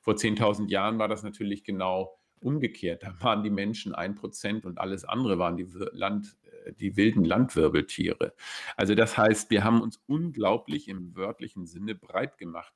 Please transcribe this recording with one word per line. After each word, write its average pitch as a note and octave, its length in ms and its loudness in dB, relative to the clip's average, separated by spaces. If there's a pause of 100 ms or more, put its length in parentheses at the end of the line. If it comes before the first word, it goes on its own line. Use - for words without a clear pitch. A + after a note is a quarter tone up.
Vor G#2+ 160 2
zehntausend G#2 540 2
Jahren G#2 300 0
war G#2+ 80 0
das G#2 160 -4
natürlich G2+ 400 -8
genau F#2 520 -4 (220)
umgekehrt. C3+ 640 -4
Da F2+ 180 -14
waren G#2+ 220 2
die G#2+ 80 -2
Menschen G2+ 420 -4
ein F#2+ 220 -6
Prozent G#2+ 500 -6
und F2+ 140 -10
alles F#2+ 260 -6
andere G#2+ 360 0
waren E2+ 160 0
die F2+ 180 -10
Wir-, F#2 180 -8
Land-, G2+ 440 -4 (280)
äh, - 100 -14
die G2 220 -4
wilden G#2 280 6
Landwirbeltiere. E2 1120 2 (420)
Also G2+ 180 4
das A2 240 4
heißt, G#2+ 320 4
wir G#2 140 4
haben A2+ 160 6
uns A2 260 -6
unglaublich D3 800 0
im F2+ 300 -12
wörtlichen F#2+ 500 -8
Sinne F#2+ 300 -10
breit A#2+ 420 -4
gemacht E2+ 360 -14